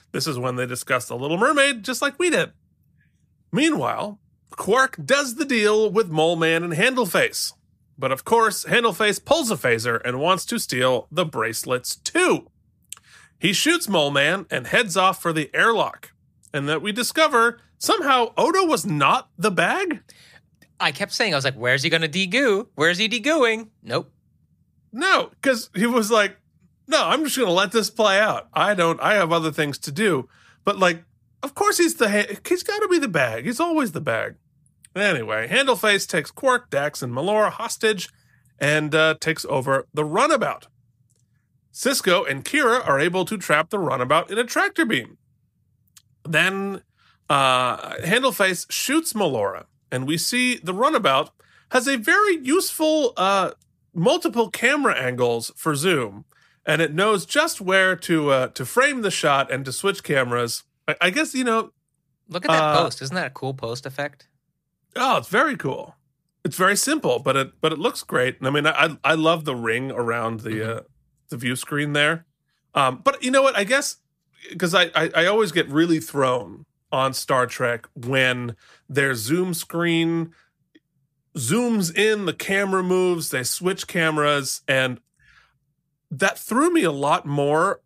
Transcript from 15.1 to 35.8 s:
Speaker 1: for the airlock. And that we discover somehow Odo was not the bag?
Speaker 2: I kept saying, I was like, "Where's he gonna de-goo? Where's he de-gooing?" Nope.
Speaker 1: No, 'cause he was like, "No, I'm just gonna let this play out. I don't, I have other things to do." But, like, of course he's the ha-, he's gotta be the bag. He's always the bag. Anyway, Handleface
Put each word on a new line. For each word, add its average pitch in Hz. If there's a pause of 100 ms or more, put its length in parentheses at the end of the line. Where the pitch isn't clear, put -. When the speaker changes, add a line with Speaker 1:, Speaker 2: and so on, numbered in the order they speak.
Speaker 1:
for 165
the 151
airlock. 185 (420)
And 139
that 156
we 202
discover 233 (160)
somehow 269
Odo 339
was 226
not 160
the 202
bag? 233 (840)
Speaker 2:
I 160
kept 196
saying, 220
I -
was 135
like, 131
"Where's 123
he 165
gonna 160
de-goo? 196
Where's 170
he 220
de-gooing?" 226 (140)
Nope. - (840)
Speaker 1:
No, 339 (120)
'cause 254
he 196
was 226
like, 208 (500)
"No, 269
I'm 226
just 269
gonna 185
let 185
this 220
play 202
out. 165
I 175
don't, 165
I 185
have 180
other 160
things 147
to 147
do." 160 (380)
But, 202
like, 175 (380)
of 277
course 403
he's 330
the 214
ha-, 202 (140)
he's 359
gotta 415
be 349
the 277
bag. 127
He's 233
always 311
the 160
bag. 110 (600)
Anyway, 117
Handleface 214